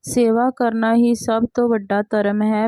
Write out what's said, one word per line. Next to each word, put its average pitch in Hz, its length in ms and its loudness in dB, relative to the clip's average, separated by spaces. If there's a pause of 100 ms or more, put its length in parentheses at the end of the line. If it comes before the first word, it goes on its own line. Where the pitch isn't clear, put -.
ਸੇਵਾ 240 540 0
ਕਰਨਾ 226 400 0
ਹੀ 240 200 4
ਸਭ 226 280 -2 (100)
ਤੋਂ 240 160 0
ਵੱਡਾ 202 320 -2
ਧਰਮ 208 400 -2
ਹੈ। 214 260 0